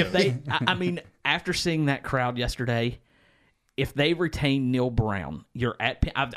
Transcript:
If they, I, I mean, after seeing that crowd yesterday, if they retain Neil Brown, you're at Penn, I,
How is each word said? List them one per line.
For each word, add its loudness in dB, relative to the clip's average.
If -8
they, 2
I, 0
I 4
mean, -2
after 0
seeing 0
that 0
crowd -2
yesterday, 0
if -2
they 4
retain 0
Neil 2
Brown, -2
you're -2
at 0
Penn, -2
I, 0